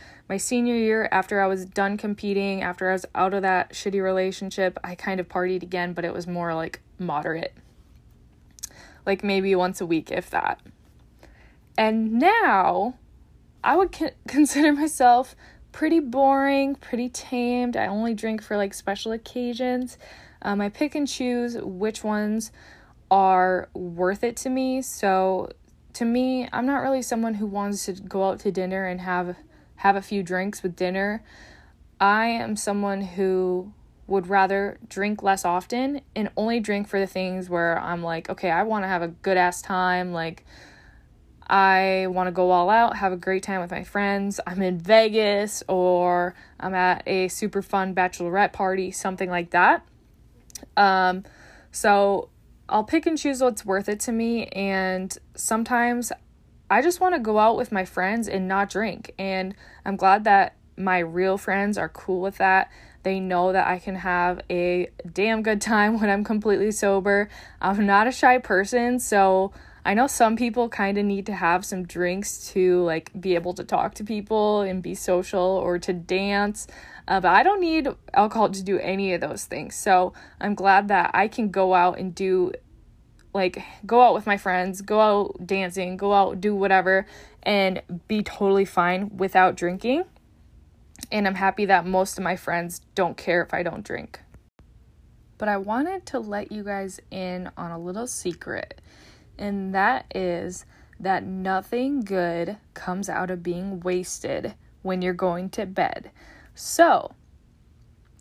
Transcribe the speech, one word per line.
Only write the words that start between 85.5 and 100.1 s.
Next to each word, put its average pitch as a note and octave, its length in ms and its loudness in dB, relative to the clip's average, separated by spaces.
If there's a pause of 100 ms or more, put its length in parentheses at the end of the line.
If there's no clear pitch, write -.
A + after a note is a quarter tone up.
go G3+ 160 0
out, G3 260 4
do G#3 160 0
whatever, F#3+ 500 4 (380)
and F#3+ 380 0 (260)
be G#3+ 160 -2
totally G3 420 2
fine F#3 520 0
without F#3 380 4
drinking. A3 480 -2 (1080)
And G3+ 160 0
I'm F#3+ 80 -2
happy G3 300 0
that F3+ 200 4
most F#3 320 0
of F#3+ 60 -8
my F3+ 120 -2
friends F3 460 -6 (140)
don't F3 220 -2
care F3 240 0
if - 120 -6
I F3 100 -4
don't F3 200 -6
drink. - 380 -12 (1160)
But G#3 120 -2
I G3+ 80 0
wanted C#4 500 -4
to B3+ 120 -6
let G#3 320 -8
you G#3 120 -10
guys G3 380 -8 (100)
in F#3 460 -8
on E3+ 140 -10
a E3 80 -10
little F#3 280 -8
secret, - 720 -8 (600)
and G3 340 -4
that G#3 320 2 (100)